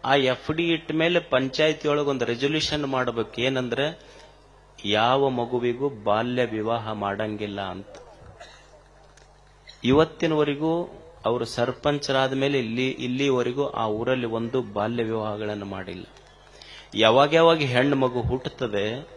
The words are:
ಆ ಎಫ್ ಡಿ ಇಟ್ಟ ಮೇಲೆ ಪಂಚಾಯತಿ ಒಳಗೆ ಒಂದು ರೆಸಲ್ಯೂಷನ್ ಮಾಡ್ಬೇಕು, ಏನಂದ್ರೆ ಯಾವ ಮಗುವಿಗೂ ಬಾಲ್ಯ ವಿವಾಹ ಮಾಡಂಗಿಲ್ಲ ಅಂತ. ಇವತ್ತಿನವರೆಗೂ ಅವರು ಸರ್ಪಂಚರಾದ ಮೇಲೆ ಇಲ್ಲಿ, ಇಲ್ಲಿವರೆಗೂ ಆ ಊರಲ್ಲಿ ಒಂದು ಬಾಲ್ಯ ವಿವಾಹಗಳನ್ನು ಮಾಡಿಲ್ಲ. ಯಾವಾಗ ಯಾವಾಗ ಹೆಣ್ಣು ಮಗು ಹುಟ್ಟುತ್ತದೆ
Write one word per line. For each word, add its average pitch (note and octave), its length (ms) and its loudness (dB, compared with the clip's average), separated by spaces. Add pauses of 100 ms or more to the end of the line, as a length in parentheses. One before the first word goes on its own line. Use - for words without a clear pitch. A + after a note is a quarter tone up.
ಆ C3+ 100 4
ಎಫ್ C3 360 2
ಡಿ E3 180 0
ಇಟ್ಟ D#3+ 240 -2
ಮೇಲೆ E3 280 4
ಪಂಚಾಯತಿ D3 680 0
ಒಳಗೆ D3 200 2
ಒಂದು C3 160 0
ರೆಸಲ್ಯೂಷನ್ C#3+ 640 -2
ಮಾಡ್ಬೇಕು, A#2+ 540 -2
ಏನಂದ್ರೆ C3 760 -2 (680)
ಯಾವ A#2+ 440 4
ಮಗುವಿಗೂ B2 600 -2
ಬಾಲ್ಯ A#2 560 0
ವಿವಾಹ A2 480 -4
ಮಾಡಂಗಿಲ್ಲ G2+ 680 -4
ಅಂತ. F#2+ 260 -8 (2000)
ಇವತ್ತಿನವರೆಗೂ D#3 1200 2 (200)
ಅವರು A#2 200 0
ಸರ್ಪಂಚರಾದ C3+ 880 0
ಮೇಲೆ C#3 260 0
ಇಲ್ಲಿ, B2 320 -2
ಇಲ್ಲಿವರೆಗೂ C3 760 0
ಆ A2 180 -2
ಊರಲ್ಲಿ A#2+ 400 0
ಒಂದು A#2 360 -2
ಬಾಲ್ಯ A2 420 -2
ವಿವಾಹಗಳನ್ನು G#2+ 600 -4
ಮಾಡಿಲ್ಲ. F#2 420 -10 (880)
ಯಾವಾಗ B2+ 400 6
ಯಾವಾಗ E3 240 6
ಹೆಣ್ಣು C3+ 380 2
ಮಗು B2 260 0
ಹುಟ್ಟುತ್ತದೆ A#2+ 960 -4